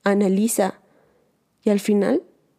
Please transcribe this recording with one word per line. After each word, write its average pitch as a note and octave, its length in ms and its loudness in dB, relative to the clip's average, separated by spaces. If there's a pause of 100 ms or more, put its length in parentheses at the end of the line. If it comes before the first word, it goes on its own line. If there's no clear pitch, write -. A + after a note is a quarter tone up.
analiza G3+ 760 0 (800)
y A3 60 0
al G3+ 100 2
final G#3 440 0 (360)